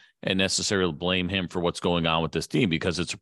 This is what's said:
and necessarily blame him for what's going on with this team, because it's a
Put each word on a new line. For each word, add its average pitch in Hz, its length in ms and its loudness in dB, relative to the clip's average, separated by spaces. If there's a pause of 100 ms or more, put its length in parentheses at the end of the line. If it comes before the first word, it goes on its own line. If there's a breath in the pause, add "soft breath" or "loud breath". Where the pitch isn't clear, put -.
(240 soft breath)
and 92 140 0
necessarily 92 560 2
blame 90 340 0
him 92 200 -2
for 92 120 -6
what's 85 200 0
going 87 260 2
on 82 160 2
with 80 100 -2
this 80 140 -2
team, 135 240 0
because 82 300 0
it's 82 160 -4
a - 60 -12